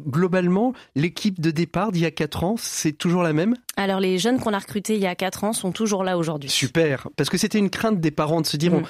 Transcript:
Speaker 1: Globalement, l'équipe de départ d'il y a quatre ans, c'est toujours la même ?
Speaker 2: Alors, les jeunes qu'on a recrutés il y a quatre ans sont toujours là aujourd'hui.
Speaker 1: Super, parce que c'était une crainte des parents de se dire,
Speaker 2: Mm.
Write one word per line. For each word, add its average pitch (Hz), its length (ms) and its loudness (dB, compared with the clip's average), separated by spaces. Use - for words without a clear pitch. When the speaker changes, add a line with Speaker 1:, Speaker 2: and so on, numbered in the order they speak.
Speaker 1:
Globalement, 185 640 2
l'équipe 185 440 -2
de 160 120 2
départ 170 400 -2
d'il 165 100 0
y 170 40 2
a 156 40 0
quatre 151 340 -4
ans, 220 140 0
c'est - 340 -2
toujours 175 300 0
la 160 100 2
même ? 185 220 2
Speaker 2:
Alors, 196 240 0
les 185 180 2
jeunes 233 220 2
qu'on 233 120 -2
a 196 60 -2
recrutés 220 380 -4
il 202 40 0
y 190 60 2
a 180 80 -2
quatre 185 300 -4
ans 214 80 0
sont 190 200 -2
toujours 202 320 0
là 185 140 0
aujourd'hui. 151 320 -2
Speaker 1:
Super, 143 680 0
parce 143 140 0
que 185 80 0
c'était 214 200 0
une 196 120 2
crainte 214 300 0
des 156 100 2
parents 156 300 0
de 151 60 0
se - 100 -2
dire, 170 160 2
Speaker 2:
Mm. 170 180 2